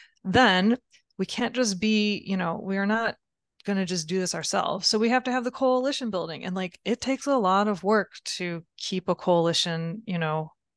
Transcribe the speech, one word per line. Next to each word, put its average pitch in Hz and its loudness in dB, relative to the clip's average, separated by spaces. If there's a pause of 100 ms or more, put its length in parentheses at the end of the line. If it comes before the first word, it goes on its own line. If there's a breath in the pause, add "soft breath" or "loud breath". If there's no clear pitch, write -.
(240 loud breath)
Then 202 4 (400 soft breath)
we 190 -2
can't - -4
just 214 0
be, 208 2
you 190 -2
know, 175 -2
we 190 -4
are 196 0
not 220 0 (500)
gonna 196 0
just 165 -4
do 185 -2
this 180 -2
ourselves. 170 -2
So 220 2
we 226 2
have 247 2
to 254 -4
have 247 -2
the 240 -4
coalition 254 0
building. 165 -6
And, 185 -6
like, 185 -6
it 226 -2
takes 262 -4
a 277 2
lot 196 4
of 190 -2
work 202 2 (260)
to 175 -6 (140)
keep - -4
a 175 0
coalition, 170 2
you 175 -4
know, 156 -2 (260)